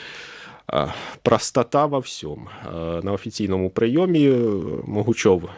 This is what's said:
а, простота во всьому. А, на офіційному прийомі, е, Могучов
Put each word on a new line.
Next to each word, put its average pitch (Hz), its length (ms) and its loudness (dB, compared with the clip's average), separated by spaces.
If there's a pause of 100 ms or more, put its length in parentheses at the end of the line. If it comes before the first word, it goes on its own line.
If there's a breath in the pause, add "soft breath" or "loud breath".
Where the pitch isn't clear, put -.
(680 loud breath)
а, 71 220 0 (340 loud breath)
простота 127 640 2
во 143 120 -2
всьому. 73 500 -8 (160 loud breath)
А, 82 380 -4
на 95 100 -2
офіційному 95 580 -2
прийомі, 151 600 4
е, 127 80 4 (460)
Могучов 101 720 2